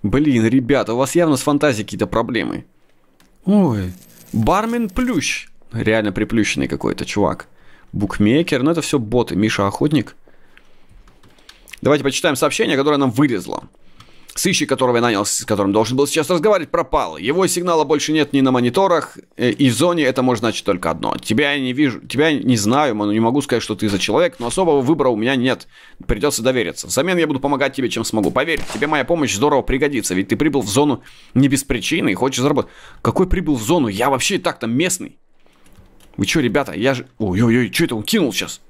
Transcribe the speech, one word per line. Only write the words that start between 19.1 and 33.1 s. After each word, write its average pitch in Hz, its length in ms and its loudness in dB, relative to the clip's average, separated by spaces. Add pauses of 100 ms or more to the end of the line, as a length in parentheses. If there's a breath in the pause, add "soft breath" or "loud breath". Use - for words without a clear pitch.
э, 123 140 0
и 135 200 2
в 117 40 0
зоне 165 300 0
это 127 180 0
может 123 200 2
значить 113 220 -2
только 92 280 -2
одно. 65 280 -4
Тебя 143 340 0
я 143 60 -2
не 127 140 -4
вижу, 131 280 0
тебя 147 260 0
я 151 100 2
не 120 180 2
знаю, 120 380 2
м-, 104 180 -2
не 107 80 0
могу 120 220 2
сказать, 117 220 -2
что 110 100 -6
ты 107 160 -2
за 98 80 0
человек, 143 400 0
но 120 80 -8
особого 147 360 2
выбора 135 280 2
у 117 60 0
меня 120 200 0
нет. 127 320 0 (380 loud breath)
Придется 120 380 -2
довериться. 120 420 0
Взамен 175 320 0
я 165 80 2
буду 143 140 -2
помогать 139 340 -2
тебе, 127 160 -2
чем 117 140 -4
смогу. 104 260 0
Поверь, 147 320 0 (100)
тебе 113 140 -2
моя 147 200 0
помощь 151 280 0
здорово 131 300 2
пригодится, 131 500 -2
ведь 95 140 0
ты 113 80 0
прибыл 139 260 0
в 101 80 -6
зону 143 320 2 (320 loud breath)
не 135 140 4
без 131 160 0
причины 113 480 -2
и - 20 0
хочешь 123 300 0
заработать. 139 260 0 (320 loud breath)
Какой 180 260 2